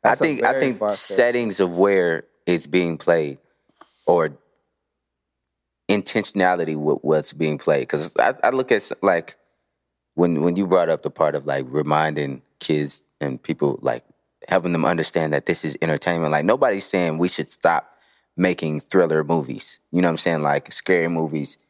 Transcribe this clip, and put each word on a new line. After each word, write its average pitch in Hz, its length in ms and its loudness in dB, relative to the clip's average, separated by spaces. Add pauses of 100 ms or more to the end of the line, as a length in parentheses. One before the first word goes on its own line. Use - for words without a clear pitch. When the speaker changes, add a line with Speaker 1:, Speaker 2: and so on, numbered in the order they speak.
Speaker 1:
I - 60 4
Speaker 2:
that's 123 100 0
a - 40 2
Speaker 1:
think, 139 200 -2
I 117 80 2
Speaker 2:
very 135 80 0
Speaker 1:
think 123 180 0
Speaker 2:
far 104 120 -2
stretch. 98 260 -4
Speaker 1:
settings 120 440 2
of 87 180 0
where 92 460 2 (220)
it's 85 200 0
being 80 320 0
played 78 400 0 (680)
or 82 240 4 (1600)
intentionality 90 880 0
with 76 260 0
what's 76 300 0
being 76 260 -2
played. 71 300 0
'Cause 78 300 -4
I, 123 240 2
I 120 80 4
look 131 220 -2
at 110 40 4
s-, - 160 -4 (100)
like, 90 340 2 (760)
when, 85 280 2
when 87 140 2
you 98 100 -2
brought 87 220 4
up 80 140 0
the 73 80 -6
part 76 240 0
of, 71 120 -4
like, 69 220 -2
reminding 73 760 -2 (180)
kids 76 440 -4 (160)
and 67 220 -6
people, 71 400 -2
like, 62 220 -4 (440)
helping 90 240 0
them 82 120 0
understand 80 480 0
that 71 140 -2
this - 180 -2
is 76 180 -6
entertainment. 82 500 -2
Like, 76 120 0
nobody's 113 400 2
saying 85 340 -2
we 90 100 2
should - 220 -6
stop - 460 0 (400)
making 85 440 0
thriller 80 440 2
movies. 76 560 -4 (100)
You 87 120 0
know 90 60 4
what 82 40 0
I'm 78 60 -4
saying? 80 240 -2
Like, 73 300 -2
scary 85 360 0
movies. 80 500 -4 (120)